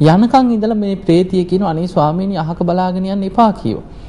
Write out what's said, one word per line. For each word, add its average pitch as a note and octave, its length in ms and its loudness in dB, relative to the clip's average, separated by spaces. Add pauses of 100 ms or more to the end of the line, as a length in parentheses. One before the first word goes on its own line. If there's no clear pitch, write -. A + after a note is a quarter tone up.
යනකම් A#3 440 4
ඉඳලා A3 240 0
මේ G3+ 220 -2
ප්‍රේතිය F3+ 480 2
කියනවා, F#3 260 -2
"අනේ D#3+ 160 -4
ස්වාමීනි, F3+ 500 0
අහක E3 260 -4
බලාගෙන F#3 420 -2
යන්න G3 180 -4
එපා" G#3 300 2
කිව්වා. - 340 -6 (220)